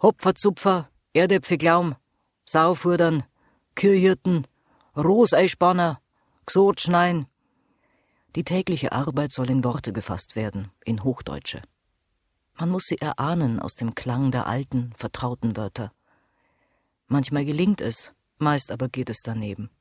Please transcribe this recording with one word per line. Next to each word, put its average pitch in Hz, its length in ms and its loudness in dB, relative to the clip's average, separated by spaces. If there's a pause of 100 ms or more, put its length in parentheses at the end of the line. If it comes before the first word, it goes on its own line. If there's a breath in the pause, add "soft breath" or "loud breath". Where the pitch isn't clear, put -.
Hopferzupfer, 190 880 2 (240)
Erdäpfelklaum, 170 840 2 (480)
Saufurdern, 165 800 2 (500)
Kühhirten, 185 720 2 (500)
Roseispanner, 180 1040 4 (460)
Gsot 196 340 4
schneien. 175 460 2 (1120)
Die 165 80 -4
tägliche 180 480 -2
Arbeit 139 400 -2
soll 127 180 -2
in 131 140 2
Worte 123 280 -2
gefasst - 440 -8
werden, 101 340 -6 (140)
in 110 180 -4
Hochdeutsche. - 600 -6 (960)
Man 170 140 -4
muss 185 140 -2
sie - 160 -4
erahnen 151 580 -2
aus - 160 -8
dem 117 200 -6
Klang 127 360 -2
der 120 160 -2
alten, 123 500 -4
vertrauten 120 600 -6
Wörter. 107 360 -8 (1160)
Manchmal 143 360 -2
gelingt 170 360 0
es, - 340 -8 (240)
meist 147 320 0
aber 127 180 -4
geht 123 220 -8
es 110 140 -6
daneben. 107 460 -8 (100)